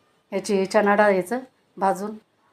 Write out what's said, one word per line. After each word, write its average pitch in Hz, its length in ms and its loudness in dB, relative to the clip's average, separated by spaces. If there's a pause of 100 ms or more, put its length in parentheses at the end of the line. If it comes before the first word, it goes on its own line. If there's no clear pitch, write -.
(300)
ह्याची 190 360 -2
चणा 202 280 2
डाळीचं 202 440 2 (380)
भाजून 190 340 -2 (420)